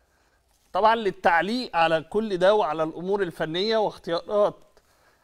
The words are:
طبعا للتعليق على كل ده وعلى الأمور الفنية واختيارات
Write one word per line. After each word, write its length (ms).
طبعا 220
للتعليق 840
على 260
كل 340
ده 180
وعلى 280
الأمور 400
الفنية 540
واختيارات 800